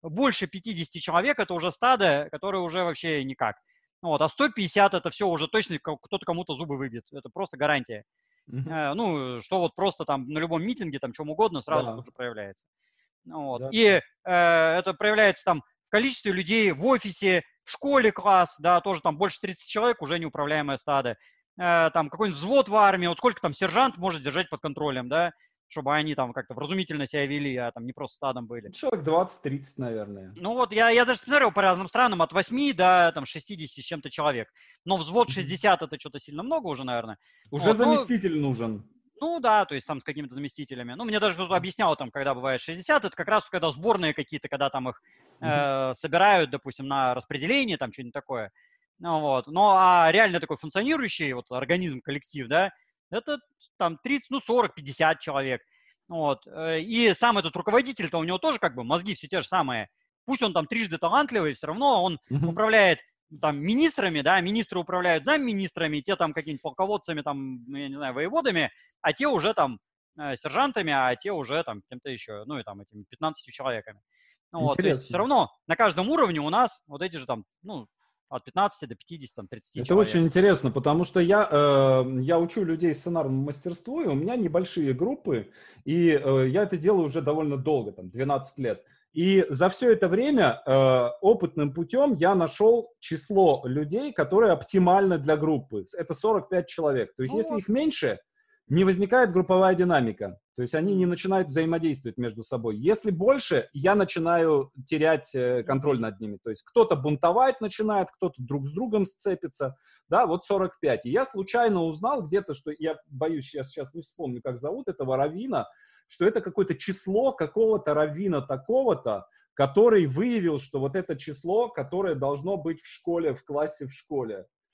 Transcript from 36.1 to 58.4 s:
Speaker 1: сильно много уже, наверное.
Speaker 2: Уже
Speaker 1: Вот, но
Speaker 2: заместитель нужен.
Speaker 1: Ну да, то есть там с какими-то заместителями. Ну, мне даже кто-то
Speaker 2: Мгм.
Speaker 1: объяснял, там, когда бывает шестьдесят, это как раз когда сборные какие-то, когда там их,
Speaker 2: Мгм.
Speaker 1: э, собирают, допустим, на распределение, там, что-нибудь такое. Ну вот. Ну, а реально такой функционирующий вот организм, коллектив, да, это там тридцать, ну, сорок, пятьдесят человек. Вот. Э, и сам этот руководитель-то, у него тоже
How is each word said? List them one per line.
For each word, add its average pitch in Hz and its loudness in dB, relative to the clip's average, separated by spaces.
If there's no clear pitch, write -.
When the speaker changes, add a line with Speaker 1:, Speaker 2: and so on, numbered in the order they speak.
Speaker 1:
сильно 147 -12
много 269 -4
уже, 135 -6
наверное. 117 -6
Speaker 2:
Уже 165 2
Speaker 1:
Вот, 214 2
но 277 4
Speaker 2:
заместитель 180 -2
нужен. 113 -4
Speaker 1:
Ну 330 -4
да, 214 2
то - -12
есть 127 -10
там 143 -8
с - -20
какими-то 143 -10
заместителями. 135 -12
Ну, 185 -12
мне 214 -2
даже 202 0
кто-то 180 -2
Speaker 2:
Мгм. - -
Speaker 1:
объяснял, 180 0
там, 127 -10
когда 139 -2
бывает 127 -4
шестьдесят, 180 -2
это - -8
как - -8
раз 208 2
когда 165 -2
сборные 170 0
какие-то, - -8
когда 143 -2
там 127 -4
их, - -12
Speaker 2:
Мгм. 147 0
Speaker 1:
э, 135 -2
собирают, 170 4
допустим, 135 -10
на 135 0
распределение, 170 -2
там, 120 -6
что-нибудь 120 -16
такое. 120 -8
Ну 170 -2
вот. 135 0
Ну, 185 4
а 180 8
реально 185 4
такой 156 -6
функционирующий 185 -4
вот 123 -10
организм, 135 -2
коллектив, 147 -10
да, 175 2
это 247 -6
там 165 -2
тридцать, 262 -4
ну, 240 -4
сорок, 233 0
пятьдесят 156 0
человек. 135 -4
Вот. 151 -2
Э, 160 -6
и 220 2
сам 233 2
этот 165 -6
руководитель-то, 208 0
у 160 -2
него 180 -2
тоже - 0